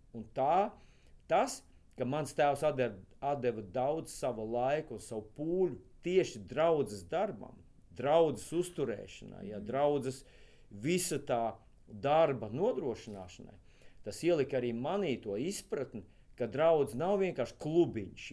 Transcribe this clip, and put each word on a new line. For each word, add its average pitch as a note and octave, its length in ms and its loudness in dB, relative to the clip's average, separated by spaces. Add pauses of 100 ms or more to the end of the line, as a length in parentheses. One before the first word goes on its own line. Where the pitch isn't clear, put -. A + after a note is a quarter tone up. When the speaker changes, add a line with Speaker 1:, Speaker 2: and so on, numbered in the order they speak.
(140)
Speaker 1:
Un A2 100 -10 (100)
tā, E3+ 360 2 (560)
tas, A3 360 0 (340)
ka B2+ 80 -4
mans C3+ 300 -2
tēvs C#3+ 280 4
atdev-, B2+ 360 0 (220)
atdeva B2 420 0
daudz C3 480 -2
sava A2+ 340 -4
laika B2+ 500 0
un G#2+ 60 -8
savu A2 240 -8 (120)
pūļu E3 420 0 (260)
tieši E3 420 2
draudzes B2+ 640 2
darbam, F#3+ 480 -4 (400)
draudzes D3 560 4
uzturēšanai, G#2 960 -6
ja, G#2 100 -8
Speaker 2:
Mhm. G#2 80 -10
Speaker 1:
draudzes C3+ 580 0 (460)
visa D3+ 480 0
tā A#2 360 0 (340)
darba C#3 640 2
nodrošināšanai, A#2 1080 -4 (480)
tas G#2 180 -10
ielika D3 380 2
arī A#2+ 140 0
manī D3 480 -2
to G#2+ 140 -6
izpratni, C3 680 -6 (320)
ka A#2+ 100 -2
draudz C#3 480 4
nav F3+ 240 2
vienkārši D3 400 -2
klubiņš, D3+ 760 0